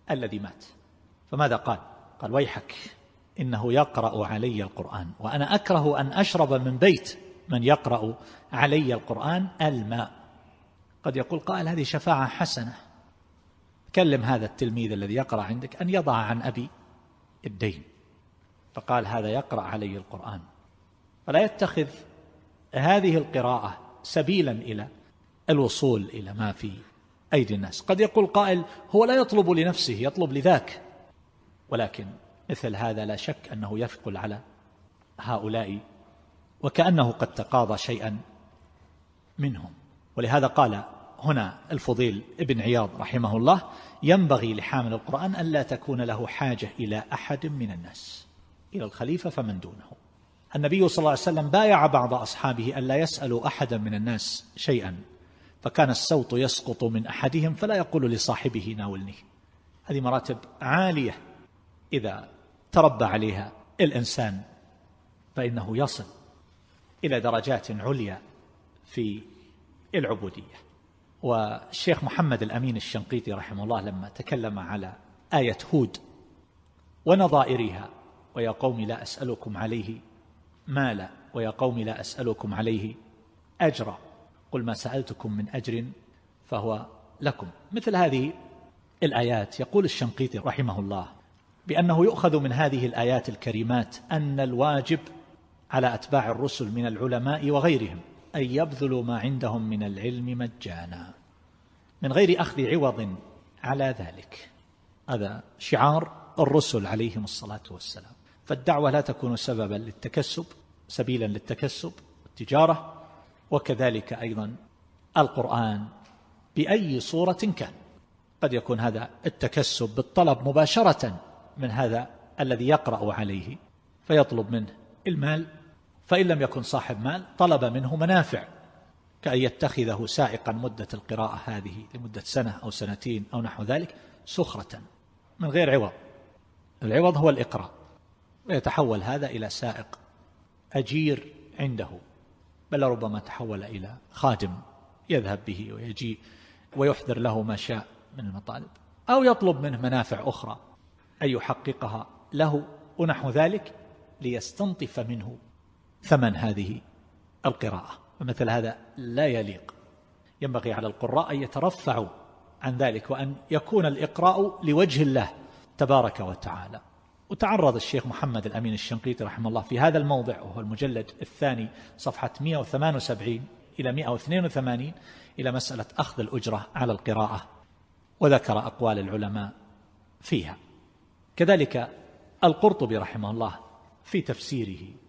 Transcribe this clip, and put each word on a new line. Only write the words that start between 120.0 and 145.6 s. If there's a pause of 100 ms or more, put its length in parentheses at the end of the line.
مباشرة (380)
من
هذا (320)
الذي
يقرأ
عليه، (500)
فيطلب
منه (320)
المال، (600)
فإن
لم
يكن
صاحب
مال (140)
طلب
منه
منافع، (800)
كأن
يتخذه
سائقاً
مدة
القراءة
هذه
لمدة
سنة
أو
سنتين (100)
أو
نحو
ذلك (300)
سخرة (580)
من
غير
عوض. (920)
العوض
هو
الإقراء، (800)
ويتحول
هذا
إلى
سائق (760)
أجير (260)
عنده، (840)
بل
ربما
تحول
إلى (180)
خادم (560)
يذهب
به